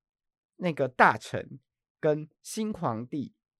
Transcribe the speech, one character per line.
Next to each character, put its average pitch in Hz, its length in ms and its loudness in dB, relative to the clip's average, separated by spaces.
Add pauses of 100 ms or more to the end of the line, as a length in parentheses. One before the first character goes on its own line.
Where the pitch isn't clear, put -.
(580)
那 180 140 0
个 139 160 0
大 139 300 6
臣 - 420 -8 (400)
跟 151 300 0 (140)
新 214 280 -4
皇 127 360 -4
帝 143 260 -8 (260)